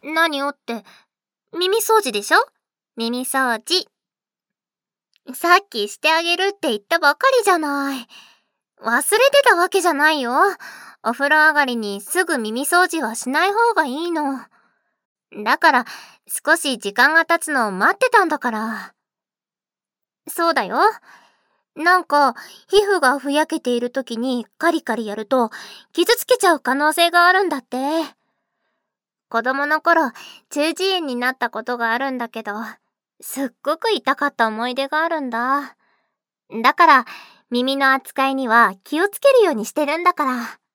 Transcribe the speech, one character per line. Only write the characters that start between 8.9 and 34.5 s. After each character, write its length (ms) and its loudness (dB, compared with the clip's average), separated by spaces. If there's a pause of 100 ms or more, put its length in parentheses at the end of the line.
れ 60 2
て 440 4
た 100 6
わ 140 2
け 100 0
じ 80 2
ゃ 60 2
な 160 2
い 100 -2
よ。 140 -4 (680)
お 100 -2
風 180 -2
呂 180 6
上 60 2
が 100 2
り 120 -2
に 260 -6
す 240 -2
ぐ 100 -2
耳 300 -4
掃 200 4
除 140 -4
は 140 -4
し 160 -8
な 160 0
い 80 0
方 180 2
が 140 0
い 80 -6
い 180 -6
の。 260 -4 (1040)
だ 140 0
か 160 4
ら、 140 0 (420)
少 280 -2
し 200 -4
時 160 -8
間 220 2
が 100 4
経 180 0
つ 80 -10
の 180 -2
を 20 -4
待 240 0
っ 40 -10
て 120 2
た 160 4
ん 20 -4
だ 100 -4
か 120 -4
ら。 440 -8 (1300)
そ 220 -2
う 40 -2
だ 100 -2
よ。 120 -6 (1000)
な 200 2
ん 80 0
か、 320 2 (320)
皮 160 4
膚 160 2
が 180 4
ふ 140 -4
や 160 2
け 100 -4
て 120 -4
い 100 0
る 100 -6
時 260 -8
に 300 -4 (120)
カ 120 2
リ 140 -2
カ 100 -4
リ 120 -6
や 100 -8
る 100 -8
と、 240 0 (420)
傷 220 2
つ 100 -4
け 120 2
ち 80 -2
ゃ 100 6
う 60 -4
可 160 -2
能 160 0
性 180 2
が 160 4
あ 60 6
る 100 4
ん 60 0
だ 80 -4
っ 80 -12
て。 120 -10 (1500)
子 140 -2
供 240 -2
の 140 0
頃、 320 2 (380)
中 220 0
耳 220 -2
炎 120 -4
に 100 -6
な 140 -2
っ 60 -8
た 140 -4
こ 140 -10
と 120 -6
が 160 -2
あ 60 -2
る 140 -4
ん 60 -8
だ 100 -8
け 160 -12
ど、 80 -8 (680)
す 260 -8
っ 20 -6 (160)
ご 120 -2
く 140 -2
痛 240 -2
か 140 -2
っ 80 -8
た 100 0
思 220 -4